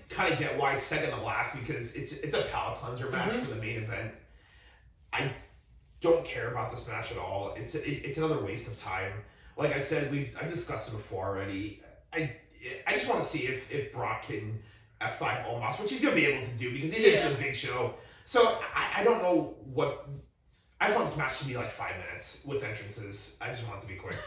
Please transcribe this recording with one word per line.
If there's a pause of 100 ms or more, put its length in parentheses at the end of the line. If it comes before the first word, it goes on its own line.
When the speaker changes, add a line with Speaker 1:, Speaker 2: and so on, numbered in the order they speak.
Speaker 1:
kinda
get
why
it's
second
to
last
because
it's,
it's
a
palate
cleanser
match
Speaker 2:
Mm-hmm.
Speaker 1:
for
the
main
event. (1000)
I (680)
don't
care
about
this
match
at
all.
It's
a,
it,
it's
another
waste
of
time. (440)
Like
I
said,
we've,
I
discussed
it
before
already. (320)
I, (560)
I
just
wanna
see
if,
if
Brock
can (400)
F
five
Omos,
which
he's
gonna
be
able
to
do
because
he
did
it
to
Speaker 2:
Yeah.
Speaker 1:
the
Big
Show. (300)
So (180)
I,
I
don't
know (160)
what (760)
I
just
want
this
match
to
be,
like,
five
minutes
with
entrances.
I
just
want
it
to
be
quick. (100)